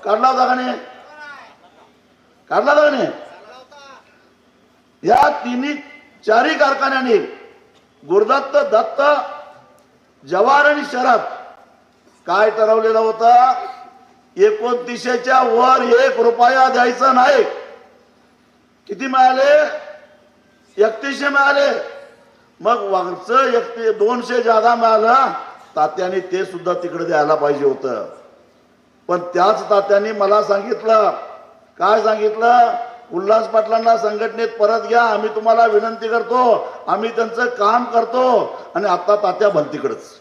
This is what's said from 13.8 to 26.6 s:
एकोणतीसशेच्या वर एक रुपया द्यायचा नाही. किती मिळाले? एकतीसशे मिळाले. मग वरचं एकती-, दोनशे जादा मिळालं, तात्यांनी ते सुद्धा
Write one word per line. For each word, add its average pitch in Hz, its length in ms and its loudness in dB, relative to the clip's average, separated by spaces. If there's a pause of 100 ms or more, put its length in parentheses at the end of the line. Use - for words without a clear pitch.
एकोणतीसशेच्या 240 1040 0
वर 247 420 2
एक 240 380 2
रुपया 240 480 4
द्यायचा 247 440 2
नाही. 254 300 4 (1500)
किती 226 180 -10
मिळाले? 262 800 2 (960)
एकतीसशे 277 460 -2
मिळाले. 277 400 2 (920)
मग - 180 0
वरचं 196 720 -2
एकती-, 226 400 -2
दोनशे 233 500 -2
जादा 226 320 4
मिळालं, 226 400 2 (640)
तात्यांनी 180 440 -2
ते 185 240 -6
सुद्धा 175 280 -6